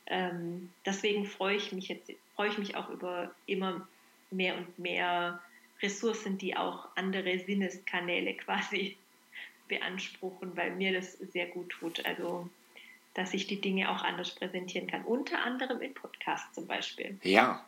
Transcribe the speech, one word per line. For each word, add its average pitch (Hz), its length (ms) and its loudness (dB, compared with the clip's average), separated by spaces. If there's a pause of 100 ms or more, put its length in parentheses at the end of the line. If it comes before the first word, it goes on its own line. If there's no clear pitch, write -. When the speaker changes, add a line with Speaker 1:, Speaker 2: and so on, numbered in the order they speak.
Speaker 1:
ähm, 175 640 -2 (160)
deswegen 202 400 2
freue 196 300 2
ich 202 160 -2
mich 185 160 -4
jetzt, - 220 -8 (240)
freue 208 140 2
ich 208 80 0
mich 202 200 -2
auch 196 120 -4
über 180 420 -4 (140)
immer 190 420 0 (440)
mehr 190 260 2
und 180 220 -8
mehr 175 640 2 (400)
Ressourcen, 202 560 0
die 185 180 -2
auch 175 400 -2
andere 185 440 2
Sinneskanäle 185 920 0
<laughs> - 40 -12
quasi 143 580 0 (720)
beanspruchen, 185 880 -6
weil 180 180 0
mir 190 180 4
das 185 220 0
sehr 180 320 -2
gut 180 240 -6
tut. - 360 -4
Also, 175 420 -2 (640)
dass 185 200 0
ich 196 120 2
die 202 140 -2
Dinge 190 300 4
auch 190 120 0
anders 180 320 -2
präsentieren 185 540 -4
kann. 175 160 -2
Unter 262 400 2
anderem 254 380 0
in 262 120 -4
Podcasts - 600 -4
zum 175 120 -8
Beispiel. - 560 -4
Speaker 2:
Ja, 101 460 8